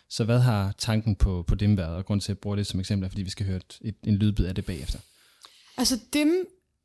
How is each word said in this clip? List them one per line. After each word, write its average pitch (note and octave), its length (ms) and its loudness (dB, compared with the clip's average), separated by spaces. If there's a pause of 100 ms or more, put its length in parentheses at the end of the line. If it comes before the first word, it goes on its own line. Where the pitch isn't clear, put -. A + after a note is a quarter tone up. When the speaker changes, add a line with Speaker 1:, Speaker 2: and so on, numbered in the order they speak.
Speaker 1:
Så - 160 -2
hvad A#2+ 160 4
har G#2 380 2
tanken A2 380 0
på, F#2 260 2
på - 120 0
dem G#2 220 4
været, E2+ 200 -2
og F#2+ 100 -6
grund G2+ 140 0
til, - 40 -8
at - 40 -8
jeg G2 100 -4
bruger G2+ 180 -4
det G2+ 100 -2
som F#2+ 140 -4
eksempel, F#2+ 260 -2
er, - 40 -4
fordi G2+ 120 -6
vi F#2 80 -6
skal - 160 -6
høre F#2 100 -2
et, - 240 -12
et, G#2+ 140 -8 (100)
en G#2+ 120 2
lydbid G#2 300 2
af F#2 80 -4
det - 100 -4
bagefter? D#2+ 340 -8 (800)
Speaker 2:
Altså, B3 240 2 (120)
dem D#4+ 340 2 (380)